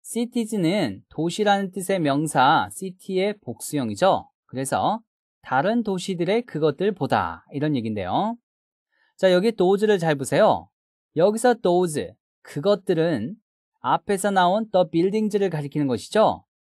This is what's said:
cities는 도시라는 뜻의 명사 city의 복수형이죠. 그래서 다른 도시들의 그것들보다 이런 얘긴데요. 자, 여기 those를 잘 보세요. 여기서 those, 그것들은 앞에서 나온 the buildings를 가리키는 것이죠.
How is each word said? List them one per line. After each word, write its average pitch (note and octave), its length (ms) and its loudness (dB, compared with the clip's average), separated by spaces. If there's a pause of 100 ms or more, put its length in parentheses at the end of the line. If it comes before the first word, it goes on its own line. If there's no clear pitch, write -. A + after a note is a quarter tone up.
cities는 G#3+ 1040 -4
도시라는 G3 600 -2
뜻의 F#3+ 280 -4
명사 C#3+ 720 2
city의 F#3+ 680 -6
복수형이죠. B2 880 -2 (160)
그래서 C3+ 560 -2 (400)
다른 G3 420 0
도시들의 F#3+ 600 -2
그것들보다 C#3+ 1080 -2
이런 D3 240 -2
얘긴데요. A2+ 640 -4 (800)
자, F#3+ 140 4
여기 F#3 220 2
those를 G3 460 2
잘 D#3+ 160 2
보세요. C#3 540 2 (460)
여기서 A3 460 4
those, F3 520 0 (280)
그것들은 E3 920 -2 (460)
앞에서 F#3 500 -2
나온 F#3+ 400 2
the F3+ 200 4
buildings를 G3 580 0
가리키는 D3 380 -4
것이죠. B2+ 580 0 (220)